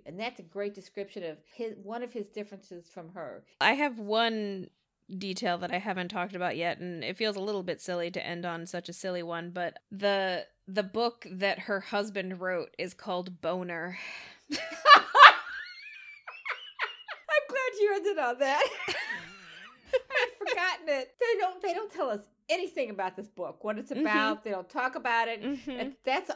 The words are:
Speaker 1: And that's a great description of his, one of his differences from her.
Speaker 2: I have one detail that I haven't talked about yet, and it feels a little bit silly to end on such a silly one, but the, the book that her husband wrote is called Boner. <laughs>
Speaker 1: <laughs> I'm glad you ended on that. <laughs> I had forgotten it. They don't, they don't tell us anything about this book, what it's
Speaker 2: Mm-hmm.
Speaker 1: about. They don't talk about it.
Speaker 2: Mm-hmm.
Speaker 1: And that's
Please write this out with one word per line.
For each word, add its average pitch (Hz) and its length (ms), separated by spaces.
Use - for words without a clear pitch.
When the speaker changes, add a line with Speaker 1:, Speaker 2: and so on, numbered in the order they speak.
Speaker 1:
And 170 140
that's 240 200
a 185 40
great 202 320
description 196 480
of 156 140
his, 226 260
one 226 220
of 240 100
his 208 140
differences 196 600
from 165 280
her. 127 280
Speaker 2:
I 202 140
have 277 240
one 214 720
detail 196 400
that 185 160
I 180 60
haven't 185 300
talked 185 260
about 175 200
yet, 165 220
and 170 260
it 175 140
feels 214 180
a 190 60
little 202 220
bit 180 180
silly 175 300
to 180 120
end 175 220
on 165 220
such 175 220
a 175 40
silly 180 300
one, 170 260
but 175 300
the, 196 540
the 196 160
book 233 480
that 190 300
her 196 180
husband 196 600
wrote 180 380
is 180 160
called 180 480
Boner. 180 640
<laughs> - 340
Speaker 1:
<laughs> - 140
I'm 294 60
glad 508 340
you 415 140
ended 392 240
on 247 200
that. 277 280
<laughs> - 100
I 494 340
had 415 200
forgotten 349 420
it. 269 300
They 466 200
don't, 370 220
they 370 120
don't 415 180
tell 302 180
us 208 120
anything 311 420
about 185 240
this 208 120
book, - 360
what 214 160
it's - 120
Speaker 2:
Mm-hmm. 277 100
Speaker 1:
about. 214 420
They 214 80
don't 196 180
talk 262 260
about 233 320
it. 226 160
Speaker 2:
Mm-hmm. 269 280
Speaker 1:
And 254 220
that's 262 300